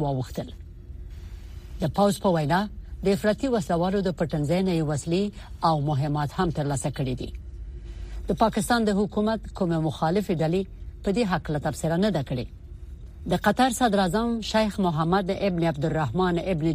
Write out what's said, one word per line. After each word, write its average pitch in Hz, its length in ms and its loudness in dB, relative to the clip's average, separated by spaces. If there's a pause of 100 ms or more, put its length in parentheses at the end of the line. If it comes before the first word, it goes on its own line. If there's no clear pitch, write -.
واوښتل. 135 460 -2 (1300)
د 190 40 2 (120)
پوځ 202 160 6 (100)
په 208 120 4
وینا، 160 260 4 (420)
د 185 40 2
افراطي 208 400 2
وسلوالو 190 540 2
د 185 80 0 (100)
پټنځای 160 440 2
نه 185 140 2
یې 160 120 2
وسلې 165 340 0 (440)
او 165 80 6 (160)
مهمات 147 380 0 (100)
هم 185 180 2
ترلاسه 143 320 -2
کړي 131 320 -2
دي. - 100 -8 (1000)
د 196 120 2
پاکستان 226 440 2
د 208 120 2
حکومت 214 440 0 (160)
کومه 170 280 2
مخالفې 170 560 0
ډلې 165 200 2 (420)
په 208 120 0
دې 240 160 2
هکله 160 280 -2
تبصره 156 440 0
نه 214 120 4
ده 151 140 2
کړې. 120 160 -4 (840)
د 180 140 0
قطر 247 320 4
صدراعظم 214 580 2 (140)
شیخ 214 300 2
محمد 175 520 2 (160)
ابن 170 220 2
عبدالرحمن 156 720 2
ابن 165 360 0